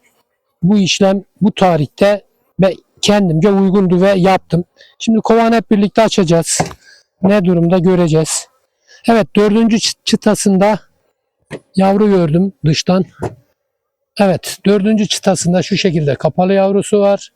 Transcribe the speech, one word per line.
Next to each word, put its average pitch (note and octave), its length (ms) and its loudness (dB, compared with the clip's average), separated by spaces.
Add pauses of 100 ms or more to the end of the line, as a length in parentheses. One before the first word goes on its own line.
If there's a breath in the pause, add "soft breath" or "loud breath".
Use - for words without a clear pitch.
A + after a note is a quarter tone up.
(640)
bu G3+ 140 2
işlem G3 460 0 (180)
bu F3 100 0
tarihte F#3+ 720 0 (340)
ve F#3 160 0 (260)
kendimce G3 480 0
uygundu F#3+ 520 0
ve G3 100 2
yaptım. F3+ 520 0 (360 soft breath)
Şimdi A3 200 -2
kovanı A3+ 360 0
hep - 160 -2
birlikte G#3 300 0
açacağız. F3 600 0 (600 soft breath)
Ne F#3+ 240 2
durumda E3+ 320 0
göreceğiz. E3+ 680 0 (600 soft breath)
Evet, A#3 280 2
dördüncü G#3+ 440 2
çı-, - 160 -6 (100)
çıtasında G3+ 760 0 (960)
yavru G3 340 2
gördüm F3+ 440 0 (120)
dıştan. F3+ 400 0 (1120)
Evet, F#3+ 460 -2
dördüncü G#3 420 0
çıtasında F3 540 -2
şu F3 160 -4
şekilde D3+ 380 -2
kapalı F3+ 380 -2
yavrusu G3 460 0
var. G3+ 360 -2